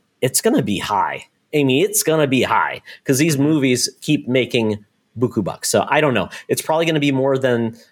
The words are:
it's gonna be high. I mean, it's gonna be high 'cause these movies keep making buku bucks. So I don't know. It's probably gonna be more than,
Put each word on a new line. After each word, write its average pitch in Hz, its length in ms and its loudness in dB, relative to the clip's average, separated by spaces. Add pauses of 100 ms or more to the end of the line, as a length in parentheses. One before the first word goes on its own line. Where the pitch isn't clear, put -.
(220)
it's 131 200 0
gonna 226 200 2
be 104 160 -2
high. 85 480 -2 (300)
I 147 80 4
mean, 135 200 4
it's 208 200 -2
gonna 156 240 2
be 123 160 2
high 82 380 0 (220)
'cause 135 140 0
these 151 200 2
movies 135 520 2 (120)
keep - 260 -2
making 117 580 0 (320)
buku 113 260 -2
bucks. - 260 -6
So 107 200 2
I 143 120 2
don't 143 120 2
know. 95 160 -2 (180)
It's 127 140 -2
probably 160 240 0
gonna 160 140 0
be 143 120 0
more 135 260 0
than, 117 380 0 (160)